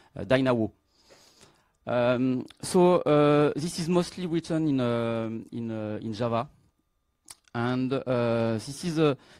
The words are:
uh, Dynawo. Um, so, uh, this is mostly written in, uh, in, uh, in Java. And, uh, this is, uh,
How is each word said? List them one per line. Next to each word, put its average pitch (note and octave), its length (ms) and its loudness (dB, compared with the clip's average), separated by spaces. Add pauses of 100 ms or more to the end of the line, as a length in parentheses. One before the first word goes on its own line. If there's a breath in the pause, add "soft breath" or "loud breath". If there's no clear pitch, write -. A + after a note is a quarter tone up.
(160 loud breath)
uh, F#2+ 80 -10
Dynawo. B2 460 2 (1160 soft breath)
Um, B2 600 0 (140)
so, F3+ 400 4
uh, D3 560 4
this E3+ 220 -6
is E3 100 -4
mostly F3+ 380 0
written D#3+ 420 -2
in, C3+ 120 2
uh, A#2 500 -2 (200)
in, A#2 200 -8
uh, G#2+ 320 -6
in A2+ 100 -6
Java. A#2 340 -2 (1040)
And, B2+ 400 -2
uh, A#2 600 0
this A2+ 320 -6
is, E3+ 120 -4
uh, D3+ 200 2 (240 loud breath)